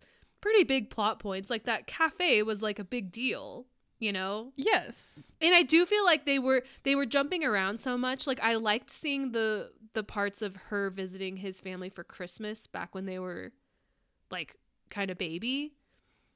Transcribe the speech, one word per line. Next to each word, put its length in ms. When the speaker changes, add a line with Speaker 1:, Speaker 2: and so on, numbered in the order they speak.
Speaker 1:
pretty 220
big 260
plot 300
points. 300
Like, 160
that 220
cafe 560
was, 180
like, 180
a 40
big 280
deal, 540
you 120
know? 460
Speaker 2:
Yes. 800
Speaker 1:
And 160
I 80
do 220
feel 180
like 220
they 140
were, 240
they 120
were 100
jumping 400
around 340
so 180
much. 300
Like, 140
I 140
liked 340
seeing 420
the, 400
the 100
parts 380
of 160
her 320
visiting 480
his 240
family 280
for 140
Christmas 640
back 260
when 120
they 140
were, 340
like, 280
kinda 260
baby. 600